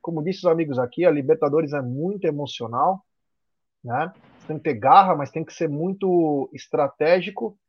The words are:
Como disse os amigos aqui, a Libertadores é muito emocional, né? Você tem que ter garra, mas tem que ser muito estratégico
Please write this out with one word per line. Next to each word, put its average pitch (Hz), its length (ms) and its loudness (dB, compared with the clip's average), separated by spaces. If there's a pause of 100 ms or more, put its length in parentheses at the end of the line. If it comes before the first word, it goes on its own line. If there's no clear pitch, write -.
Como 170 200 -8
disse 175 200 -6
os 175 60 -2
amigos 160 340 0
aqui, 127 240 -2
a 170 80 6
Libertadores 147 600 0
é 147 80 -4
muito 160 440 -6
emocional, 147 800 -2 (800)
né? 151 280 -4 (240)
Você - 120 -20
tem 156 80 -6
que - 80 -12
ter 151 100 0
garra, 160 400 6
mas 139 160 -4
tem 160 140 -6
que - 100 -18
ser 165 140 -4
muito 165 840 0
estratégico 170 1040 -2 (120)